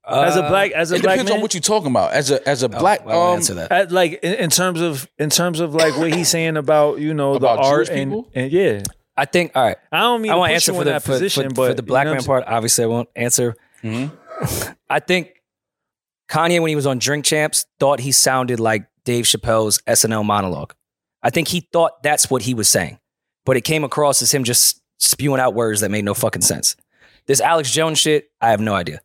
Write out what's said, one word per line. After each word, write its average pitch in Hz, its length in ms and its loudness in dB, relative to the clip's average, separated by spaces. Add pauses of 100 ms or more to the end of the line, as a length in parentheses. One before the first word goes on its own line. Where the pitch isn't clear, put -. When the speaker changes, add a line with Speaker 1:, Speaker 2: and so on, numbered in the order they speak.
Speaker 1:
As 139 280 2
a 175 100 2
Speaker 2:
Uh, 151 40 -2
Speaker 1:
black, 196 220 2
as 160 200 -2
a 175 40 0
Speaker 3:
It - 80 0
Speaker 1:
black 190 120 4
Speaker 3:
depends 220 160 0
on 208 60 2
Speaker 1:
man? 214 60 0
Speaker 3:
what 220 100 -2
you're 165 80 -4
talking 185 300 0
about. 98 220 2
As 139 180 0
a, 131 180 0
as 131 140 0
a - 20 0
Speaker 2:
Oh, 117 140 -4
Speaker 3:
black, 196 220 2
Speaker 2:
I - 40 -20 (100)
won't 175 140 4
Speaker 3:
um, 180 60 2
Speaker 2:
answer 170 200 -2
that. 82 160 -6
Speaker 1:
At, 175 200 2
like, 175 220 2 (100)
in, 175 120 -2
in 190 140 -2
terms 175 320 0
of, 156 260 -4 (120)
in 151 100 -2
terms 170 300 0
of, 160 160 -4
like, 160 220 2
what 160 180 0
he's 170 140 0
saying 160 280 -2
about, 147 420 2
you 151 140 -4
know, 139 220 0
Speaker 3:
About 120 220 2
Speaker 1:
the 139 100 0
art 147 200 4
Speaker 3:
Jewish 156 120 -4
Speaker 1:
and, 139 120 -4
Speaker 3:
people? 220 220 -8
Speaker 1:
and 131 180 -4
yeah. 151 300 0 (340)
Speaker 2:
I 143 100 0
think, 175 300 0
all 131 80 4
right. 104 140 0 (140)
Speaker 1:
I 160 80 0
don't 233 220 0
mean 214 100 -2
Speaker 2:
I 165 40 2
Speaker 1:
to 175 40 4
Speaker 2:
won't 175 100 2
Speaker 1:
put 160 60 2
Speaker 2:
answer 165 160 0
Speaker 1:
you 185 60 -4
Speaker 2:
for 175 40 -2
Speaker 1:
in 143 60 -2
Speaker 2:
the, 143 60 2
Speaker 1:
that 147 100 -4
Speaker 2:
for, - 80 -4
Speaker 1:
position, 139 380 -2
Speaker 2:
for, 127 60 -6
Speaker 1:
but 131 140 2
Speaker 2:
for 117 60 0
the 117 80 -6
black 131 220 0
Speaker 1:
you 156 60 -2
know 151 40 -2
Speaker 2:
man 127 100 -6
Speaker 1:
what 135 120 2
I'm 123 80 -2
Speaker 2:
part. 113 100 -2
Obviously, 117 280 0
I 113 40 0
won't 117 280 -4
answer. 120 400 -2 (280)
Speaker 3:
Mm-hmm. - 920 -8
Speaker 2:
<laughs> - 120 -20
I 147 100 0
think 180 340 -2 (960)
Kanye, 170 320 2
when 160 80 0
he 151 60 0
was 143 120 0
on 127 120 0
Drink 139 260 -2
Champs, 151 400 0 (140)
thought 139 200 2
he 135 120 -4
sounded 127 480 2
like 110 260 0 (200)
Dave 120 200 -2
Chappelle's 110 600 0
S 113 200 2
N 113 80 -2
L 107 100 -2
monologue. 95 500 -2 (480)
I 120 80 0
think 156 200 -2
he 175 120 -4
thought - 420 0
that's 147 260 2
what 127 140 0
he 123 100 -4
was 110 160 0
saying, - 300 -2 (460)
but 131 100 2
it 117 60 0
came 156 220 -2
across 143 380 0
as 120 120 0
him 135 100 0
just - 380 0 (160)
spewing 135 420 0
out 127 140 0
words 110 280 0
that 101 100 -2
made 104 140 -2
no 101 80 -2
fucking - 280 -2
sense. - 340 -2 (500)
This 139 140 2
Alex 156 320 0
Jones 156 280 0
shit, 151 320 0 (100)
I 117 80 4
have 107 100 4
no 107 140 0
idea. 82 320 -4